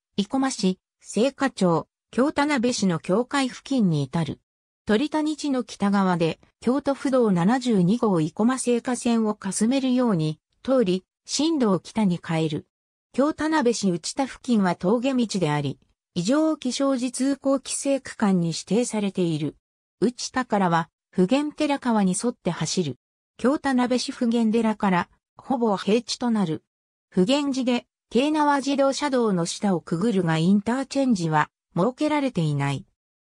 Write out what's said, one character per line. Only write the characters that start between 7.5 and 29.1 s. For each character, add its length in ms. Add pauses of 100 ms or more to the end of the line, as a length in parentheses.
十 220
二 160
号 220
生 120
駒 260
精 240
華 140
線 320
を 80
か 160
す 160
め 120
る 140
よ 160
う 60
に、 240 (240)
通 200
り、 220 (200)
進 340
路 80
を 120
北 260
に 200
変 200
え 40
る。 180 (460)
京 200
田 160
辺 240
市 180
内 220
田 120
付 160
近 220
は 120
峠 380
道 140 (120)
で 120
あ 100
り、 180 (360)
異 80
常 340
気 140
象 260
時 140
通 260
行 220
規 160
制 240
区 180
間 220
に 80
指 120
定 260
さ 140
れ 120
て 100
い 180
る。 160 (460)
内 300
田 140
か 140
ら 100
は、 200 (220)
普 160
賢 240
寺 280
川 240
に 180
沿 100
っ 20
て 180
走 320
る。 140 (400)
京 220
田 140
辺 260
市 120
普 180
賢 220
寺 240
か 140
ら、 200 (260)
ほ 220
ぼ 200
平 240
地 160
と 140
な 140
る。 180 (460)
普 160
賢 260
寺 140
で、 200 (240)
京 220
奈 160
和 100
自 200
動 160
車 160
道 240